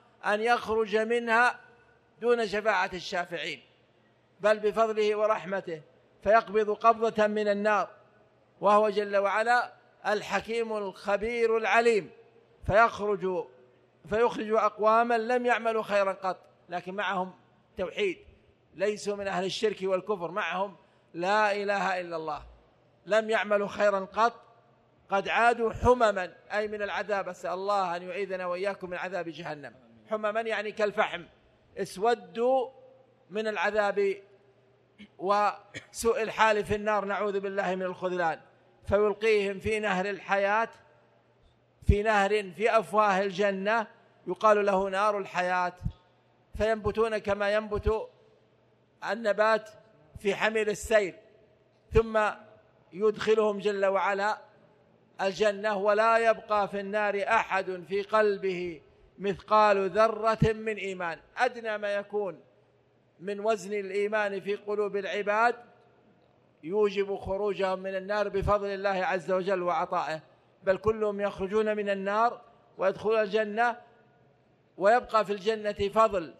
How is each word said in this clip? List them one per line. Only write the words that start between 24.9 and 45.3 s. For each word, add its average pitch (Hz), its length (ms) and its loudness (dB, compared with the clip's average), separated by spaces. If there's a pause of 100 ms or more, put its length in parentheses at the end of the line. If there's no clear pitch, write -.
قد 196 200 0
عادوا 226 440 2
حمماً، 214 600 2 (200)
أي 208 160 -4
من 208 140 -8
العذاب، 196 460 -4
أسأل 180 220 -10
الله 190 460 -2
أن 175 60 -10
يعيذنا 185 440 -8
وإياكم 185 440 -6
من 180 60 -6
عذاب 175 320 -6
جهنم. 151 460 -12 (360)
حمماً 214 300 -4
يعني 214 320 -6
كالفحم، 190 500 -2 (560)
اسودوا 226 920 0 (640)
من 214 160 -6
العذاب 202 720 0 (1000)
وسوء 202 1040 -2
الحال 214 420 2
في 190 100 -4
النار، 208 300 0
نعوذ 202 360 -2
بالله 190 340 -2
من 185 80 -4
الخذلان. 180 580 -2 (480)
فيلقيهم 202 680 2
في 214 220 -2
نهر 196 300 0
الحياة، 202 580 0 (1160)
في 202 160 6
نهر 208 480 2
في 208 280 2
أفواه 196 440 2
الجنة 202 640 0 (400)
يقال 208 400 4
له 196 220 2
نار 202 300 0
الحياة، 180 540 -2 (840)